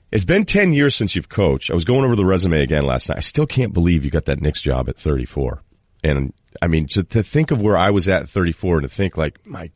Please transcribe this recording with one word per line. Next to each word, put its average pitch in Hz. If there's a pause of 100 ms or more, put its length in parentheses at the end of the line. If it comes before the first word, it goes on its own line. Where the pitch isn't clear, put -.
(100)
it's 101
been 185
ten 190
years 143
since 107
you've 85
coached. 76
I -
was 85
going 131
over 120
the 101
resume 90
again 73
last 65
night. -
I -
still -
can't 127
believe 85
you 71
got 78
that 67
Knicks 73
job 64
at 65
thirty-four. 65 (420)
And, 69 (300)
I 85
mean, 80
to, 98
to 110
think 151
of 127
where 104
I 92
was 98
at 80
thirty-four 87
and 73
to -
think, 98
like, 78
"My 82